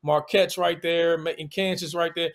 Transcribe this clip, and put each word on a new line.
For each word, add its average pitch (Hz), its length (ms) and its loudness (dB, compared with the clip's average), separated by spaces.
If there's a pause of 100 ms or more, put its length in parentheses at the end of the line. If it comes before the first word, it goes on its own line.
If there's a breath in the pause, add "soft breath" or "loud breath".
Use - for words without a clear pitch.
Marquette's 151 560 2
right 175 240 0
there, 170 360 2
Ma-, 160 200 -4
and 151 140 -12
Kansas 180 420 -2
right 170 220 -2
there. 165 200 -2